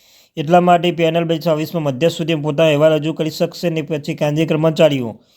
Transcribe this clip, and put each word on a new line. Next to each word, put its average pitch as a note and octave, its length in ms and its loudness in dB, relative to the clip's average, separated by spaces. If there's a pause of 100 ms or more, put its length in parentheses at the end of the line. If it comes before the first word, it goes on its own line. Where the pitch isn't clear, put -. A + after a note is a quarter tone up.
(380)
એટલા F3 240 2
માટે F3 300 2
પેનલ E3 320 0
બે E3 120 -2
હજાર D#3 180 -2
છવ્વીસમાં D#3 300 -4
મધ્ય C#3 260 0
સુધી E3 260 -4
પોતાનો D3+ 340 0
અહેવાલ D#3 240 4
રજૂ D#3 200 -2
કરી D#3+ 160 -4
શકશે E3+ 380 -4
અને D#3+ 140 -2
પછી D3+ 340 -6
કેન્દ્રીય D3+ 300 0
કર્મચારીઓ D3+ 720 2 (180)